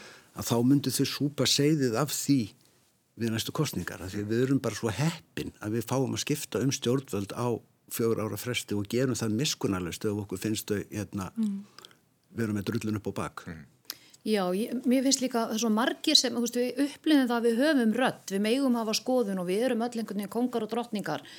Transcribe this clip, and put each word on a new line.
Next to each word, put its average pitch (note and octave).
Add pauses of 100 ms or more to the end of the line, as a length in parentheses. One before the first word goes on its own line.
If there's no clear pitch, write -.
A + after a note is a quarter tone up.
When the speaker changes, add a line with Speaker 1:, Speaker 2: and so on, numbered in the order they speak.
(380)
Speaker 1:
að -
þá A#2+
myndu C3+
þau C#3
súpa C#3
seyðið C#3
af C#3+
því B2+ (680)
við A2+
næstu A2
kosningar, G2+
af F#2
því G#2
að G#2
við A2+
erum C3+
bara A2
svo A2+
heppin G#2+ (100)
að G#2+
við A2+
fáum B2+
að G#2+
skipta -
um C3+
stjórnvöld A#2+
á A#2+ (300)
fjögur A2+
ára G#2
fresti -
og G2+
gerum B2
það A2
miskunnarlaust F#2
ef G#2+ (160)
okkur F#2+
finnst A2
þau, G2+
hérna, G2
Speaker 2:
Mm. G3 (720)
Speaker 1:
vera A2
með G2+
drullun A2
upp G2+
á F#2+
bak. -
Speaker 3:
Mm. D#2+ (580)
Speaker 4:
Já, G3
ég, A3+
mér C4
finnst C4+
líka A#3
það A3
svo A3+
margir C#4
sem, C4
þú A#3
veist, A#3
við B3
upplifum C#4
það A#3+
að A3+
við A#3
höfum B3+
rödd, B3
við G3
megum B3
hafa A3+
skoðun G#3+
og F3
við G3
erum B3
öll A#3+
einhvern G#3+
veginn G3+
kóngar A#3+
og G#3+
drottningar A3 (180)